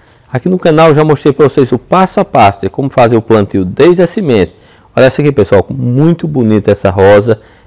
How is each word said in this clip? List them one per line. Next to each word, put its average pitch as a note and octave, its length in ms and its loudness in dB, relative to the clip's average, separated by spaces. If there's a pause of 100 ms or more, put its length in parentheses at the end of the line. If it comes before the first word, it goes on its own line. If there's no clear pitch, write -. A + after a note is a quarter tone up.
(320)
Aqui C3+ 160 -6
no F#3 100 -2
canal D#3+ 300 2
eu D3 80 4
já D#3 80 2
mostrei D3 280 0
pra C#3+ 160 2
vocês B2+ 220 -2
o A#2+ 80 -2
passo F#3 400 -2
a F#3+ 60 0
passo G2+ 380 0
de G2 80 -6
como C3+ 200 -8
fazer A#2 260 0
o A2+ 60 0
plantio G2 420 -2
desde E3+ 380 0
a E3+ 60 0
semente. A#2+ 440 -2 (440)
Olha B2 80 2
essa C3 180 0
aqui, D3 80 0
pessoal, G2+ 400 -2
muito C3+ 560 -2
bonita A2 460 0
essa G2 180 -2
rosa. G2+ 500 2 (260)